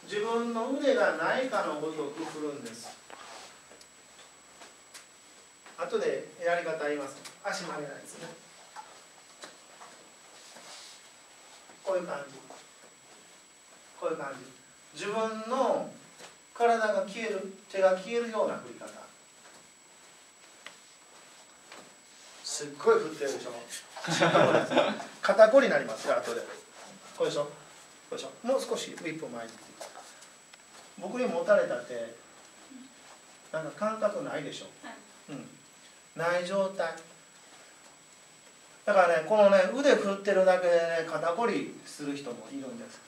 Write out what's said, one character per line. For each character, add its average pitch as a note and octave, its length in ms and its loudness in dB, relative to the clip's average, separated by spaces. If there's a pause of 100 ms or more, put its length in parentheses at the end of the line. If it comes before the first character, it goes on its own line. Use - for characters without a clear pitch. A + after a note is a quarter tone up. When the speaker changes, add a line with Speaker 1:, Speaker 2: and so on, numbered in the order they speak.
Speaker 1:
自 G3 160 -6
分 A#3 340 -2
の A3+ 180 -2
腕 C#4 240 4
が G#3 220 2
な G#3 220 0
い C4 80 -2
か G3+ 180 0
の D3+ 140 -4
ご D#3 120 -4
と D#3 180 -6
く D#3+ 160 -8
振 D3+ 220 -8
る C#3+ 60 -6
ん A#2+ 100 -12
で A#2 100 -12
す。 - 160 -16 (3000)
後 F3 220 0
で - 280 -2 (160)
や F3 160 2
り E3 60 -6
方 D#3 220 -2
言 D3 80 0
い D3 40 -6
ま C#3+ 80 -8
す。 - 100 -14 (260)
足 F#3 200 -4
曲 D#3 160 -8
げ D3 80 -8
な C#3 60 -12
い C#3 80 -14
で - 60 -18
す - 140 -18
ね。 - 60 -14 (3500)
こ F#3+ 100 -4
う F#3 40 0
い - 60 2
う E3 40 -10
感 C#3+ 120 -8 (100)
じ。 C3+ 80 -18 (1600)
こ E3+ 80 -4
う - 40 0
い - 20 -2
う D3 40 -6
感 C#3+ 160 -8 (600)
じ。 D3+ 120 -12
自 G#3 60 -4
分 A3 380 -4
の B3+ 420 0 (600)
体 A#3 260 4
が G#3 280 2
消 A3 180 -8
え G#3 40 -4
る、 G3 240 -6 (180)
手 F#3+ 100 -2
が F#3+ 160 8
消 A#3 220 -4
え - 20 0
る A#3 80 -4
よ G#3+ 160 0
う - 40 -2
な - 60 -6
振 - 140 -12
り - 100 -16
方。 - 80 -14 (3500)
す - 220 -6
っ - 20 -10 (100)
ご D3+ 180 6
い - 40 4
振 D#3 80 -2
っ - 80 -4
て D3 100 -6
る B2 80 -2
で A#2+ 60 -6
し - 80 -10
ょ。 - 40 -10 (500)
<laughs> - 1200 4
肩 G#3+ 280 10
こ C4+ 100 10
り B3 80 6
に F3+ 40 2
な D3 80 4
り B2+ 60 -2
ま C3 120 -6
す - 100 -8
よ、 C3 100 2
後 A#2 180 -4
で。 A2+ 60 -4 (760)
こ F3 60 0
う D#3 40 2
で - 40 -2
し - 60 -4
ょ。 A#2 80 -2
こ - 60 -14 (600)
う - 40 -8
で - 40 -10
し - 60 -10
ょ。 - 60 -12 (120)
も B3+ 140 2
う - 40 0
少 A#3 160 -4
し - 140 -8
ウ - 60 -14
ィ D#3 200 -8
ッ - 20 -10
プ C#3+ 80 -10
前 A#2 180 -10
に。 A2 60 -16 (1500)
僕 A3+ 200 -8
に B3 60 0
持 E3+ 180 -2
た G#3 120 4
れ F3+ 120 2
た B2+ 100 -4
手、 A#2 380 -10 (1400)
な D#3+ 100 -4
ん D#3+ 40 -8
か C#3+ 60 -8
感 G#3+ 280 -4
覚 G3+ 220 -2
な D3 160 -8
い D3+ 60 -6
で - 100 -10
し - 80 -12
ょ。 - 40 -16 (200)
Speaker 2:
は A#3 60 -14
い。 G#3+ 40 -16 (340)
Speaker 1:
う G2 40 -12
ん。 E2 160 -14 (680)
な E3+ 220 0
い F3+ 80 -2
状 F#3+ 240 0
態。 E3+ 240 -4 (1900)
だ G#3 80 2
か G3 100 8
ら E3 180 6
ね、 D#3+ 60 -6
こ G#3+ 100 4
の G3+ 120 10
ね、 G3 80 8 (160)
腕 B3 220 6
振 G3 180 0
っ - 40 -2
て G3+ 140 -2
る F#3 140 6
だ F#3 140 6
け F3+ 80 2
で F3 60 6
ね、 E3 360 2
肩 D#3 200 -2
こ A3+ 180 0
り C#3+ 380 -4
す - 180 -14
る C#3+ 120 -4
人 B2 160 -10
も - 200 -14
い C#3 80 -8
る C3 80 -10
ん A#2 100 -12
で A2+ 140 -14
す。 - 160 -20